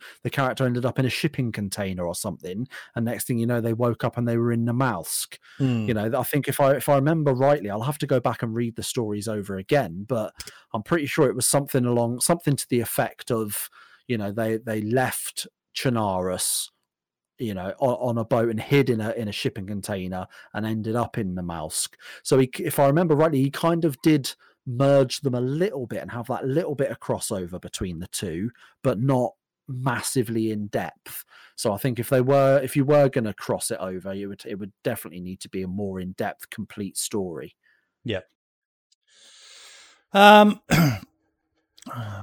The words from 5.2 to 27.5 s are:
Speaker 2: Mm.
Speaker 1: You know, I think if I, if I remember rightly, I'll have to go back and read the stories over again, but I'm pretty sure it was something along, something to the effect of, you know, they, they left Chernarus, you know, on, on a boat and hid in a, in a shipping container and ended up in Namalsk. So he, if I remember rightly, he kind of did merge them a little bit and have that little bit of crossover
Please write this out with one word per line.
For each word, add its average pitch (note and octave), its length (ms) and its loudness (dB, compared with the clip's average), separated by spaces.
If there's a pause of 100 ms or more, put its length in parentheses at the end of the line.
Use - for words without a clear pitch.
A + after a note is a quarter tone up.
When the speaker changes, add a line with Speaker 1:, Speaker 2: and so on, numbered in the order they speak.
Speaker 2:
Mm. A#2 300 0
Speaker 1:
You A#2 60 0
know, G#2+ 220 -2
I B2+ 60 0
think C3+ 240 -2
if C#3 140 -2
I, C#3 160 6
if B2 120 -2
I C#3+ 60 6
remember D3 400 4
rightly, C3 360 4
I'll G#2+ 120 -4
have D3 160 -4
to D3+ 80 -4
go C3+ 140 2
back A#2+ 240 -2
and A2+ 100 -4
read A#2 220 -2
the G#2 80 -8
stories G#2 420 -4
over G2+ 300 -4
again, F#2+ 500 0
but G#2+ 260 -4 (400)
I'm A2 120 -4
pretty E3 220 0
sure C3+ 220 4
it G#2 60 0
was A#2+ 140 -2
something C#3 360 2
along, A#2+ 360 0
something F3 340 0
to - 140 -4
the B2 100 2
effect - 540 -2
of, A2 360 -4 (380)
you B2 100 -2
know, G2+ 140 -4
they, A2+ 280 -2
they A2 220 -4
left A#2+ 680 -2 (260)
Chernarus, F#2+ 960 -2 (680)
you A2+ 160 -4
know, F#2+ 280 -6
on, B2 300 0
on A#2 80 -2
a A2+ 60 -2
boat A#2 240 2
and A2+ 120 -2
hid C#3 280 2
in A#2 120 0
a, G#2+ 100 -4
in A2+ 160 -6
a G2+ 60 -6
shipping G2+ 340 -6
container F#2 600 -6 (260)
and G#2+ 100 -4
ended A2 300 -2
up A#2+ 240 -2
in F#2+ 160 -4
Namalsk. E2+ 600 -6 (280)
So C#3 160 4
he, C3 100 4 (120)
if E3+ 180 -2
I C#3+ 80 6
remember D#3 300 4
rightly, D3+ 260 4
he C#3 80 2
kind E3+ 340 0
of D3+ 180 -2
did D3+ 300 4 (360)
merge C3+ 520 4
them C3 140 0
a B2 60 0
little C#3 480 0
bit G#2 120 -6
and F#2 120 -10
have A#2 160 -6
that A#2+ 180 -4
little C#3 300 0
bit C3 160 0
of - 80 -12
crossover F#2 600 -4